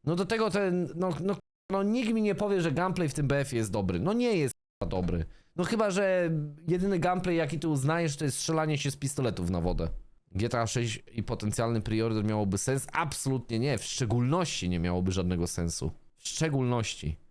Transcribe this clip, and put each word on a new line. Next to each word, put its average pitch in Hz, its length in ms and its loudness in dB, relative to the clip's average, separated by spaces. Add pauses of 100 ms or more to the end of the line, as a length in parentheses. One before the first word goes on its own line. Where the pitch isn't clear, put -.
No 160 120 0
do 185 100 0
tego 220 240 0
ten, 180 460 0
no, 185 140 -2 (120)
no, 190 140 0 (360)
no 196 120 2
nikt 226 300 2
mi 220 80 2
nie 202 140 2
powie, 202 260 0
że 160 100 2
gameplay 175 380 0
w - 40 -4
tym 143 140 0
B 139 120 2
F 135 140 -2
ie 117 60 2
jest 107 120 0
dobry. 92 280 0
No 180 140 0
nie 240 240 2
jest, 139 160 0 (280)
kurwa, 95 140 -2
dobry. 87 300 0 (300)
No 180 80 0
chyba, 214 280 2
że 185 400 2 (360)
jedyny 180 320 2
gameplay, 180 360 2
jaki 160 240 0
ty 165 80 -2
uznajesz, 151 500 2
to 156 80 -2
jest 131 120 0
strzelanie 156 400 0
się 139 140 -2
z 135 60 -8
pistoletów 101 520 0
na 90 120 0
wodę. 85 260 2 (440)
G 104 180 0
T 120 120 0
A 110 60 0
sześć 117 360 -2 (100)
i 117 100 -4
potencjalny 113 580 -2
preorder 110 420 0
miałoby 104 340 2
sens? 135 360 0
Absolutnie 131 680 -2
nie. 135 180 0
W - 60 -6
szczególności 123 880 0
nie 90 100 0
miałoby 90 320 0
żadnego 87 360 0
sensu. 85 440 -2 (260)
W - 100 -12
szczególności. 123 880 -2 (140)